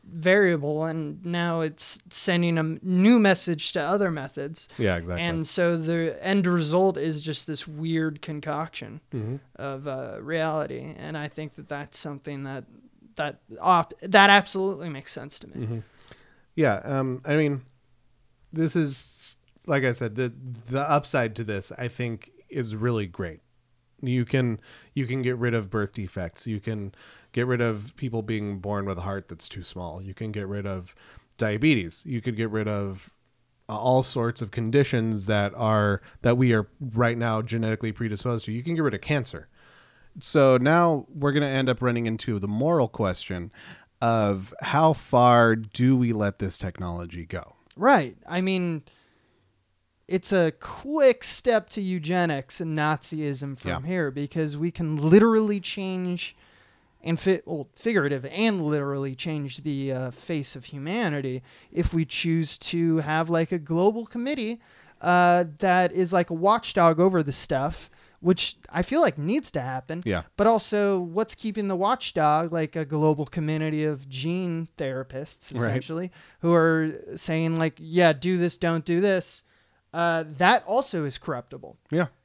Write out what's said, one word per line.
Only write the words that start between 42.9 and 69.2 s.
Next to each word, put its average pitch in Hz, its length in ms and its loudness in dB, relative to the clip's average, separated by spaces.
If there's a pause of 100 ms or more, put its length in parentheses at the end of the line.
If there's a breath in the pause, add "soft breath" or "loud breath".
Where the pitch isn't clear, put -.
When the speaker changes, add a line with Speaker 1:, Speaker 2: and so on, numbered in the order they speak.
Speaker 2:
of 104 600 2
how 160 320 4
far 120 600 6
do 120 400 2
we 120 200 2
let 101 240 0
this 92 180 -4
technology 87 720 -8
go? - 280 -12 (220)
Speaker 1:
Right. 190 400 2 (100)
I 175 140 -4
mean, 180 420 -2 (1300 soft breath)
it's 185 240 -2
a 170 260 4
quick 277 640 2
step - 480 0
to 214 120 -6
eugenics 170 800 -2
and 160 160 -4
Nazism 147 840 -2
from 98 120 -8
Speaker 2:
Yeah. 85 120 -2
Speaker 1:
here, 165 280 -2
because 147 460 -4
we 165 140 -2
can 156 260 -4
literally 208 640 8
change 185 760 -4 (680 soft breath)
and 165 160 0
fi-, 185 280 0
well, 147 280 -8
figurative 143 520 0
and 185 400 0
literally 139 480 -2
change 147 480 -6
the, 135 300 -4
uh, 127 180 -4
face 147 460 -8
of 127 100 -16
humanity 147 760 -4 (280 soft breath)
if - 240 -2
we 160 100 2
choose 165 540 -2
to 165 400 0
have, 156 320 -2
like, 165 220 0
a 180 60 -2
global 180 460 0
committee, 240 560 -4 (400 soft breath)
uh, 175 440 6 (140)
that 185 340 4
is, 175 200 0
like, 175 180 2
a 175 40 -2
watchdog 170 680 4
over 180 220 6
the 143 100 -2
stuff, - 560 -2 (320 soft breath)
which - 380 2 (120)
I 175 120 -2
feel 285 180 0
like 262 160 4
needs 190 360 -2